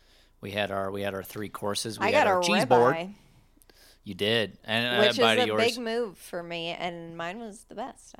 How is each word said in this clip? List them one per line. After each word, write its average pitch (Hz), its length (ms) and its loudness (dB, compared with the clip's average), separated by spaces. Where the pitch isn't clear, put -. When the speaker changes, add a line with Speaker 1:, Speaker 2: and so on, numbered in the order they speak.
Speaker 1:
We 101 120 -10
had 101 180 0
our, 98 200 -2
we 98 120 -4
had 98 120 -2
our 95 80 -6
three 104 280 -10
courses. 104 480 -4
We 190 80 0
Speaker 2:
I 220 60 2
Speaker 1:
had 196 120 4
Speaker 2:
got - 40 4
Speaker 1:
our 185 120 2
Speaker 2:
a - 20 2
Speaker 1:
cheese - 220 2
board. 123 320 6
Speaker 2:
ribeye. 185 180 -8
Speaker 1:
You 101 80 -8
did. 104 500 0
And 113 220 0
I 120 120 0
Speaker 2:
Which 120 180 4
Speaker 1:
had - 20 0
a - 40 2
bite 113 160 6
Speaker 2:
is 247 40 4
Speaker 1:
of - 20 2
Speaker 2:
a - 40 2
Speaker 1:
yours. 214 140 2
Speaker 2:
big - 20 -8
move 226 400 -4
for - 240 -10
me, 170 260 -6
and 170 480 -8
mine 170 240 -8
was 220 240 -14
the - 100 -20
best, - 460 -14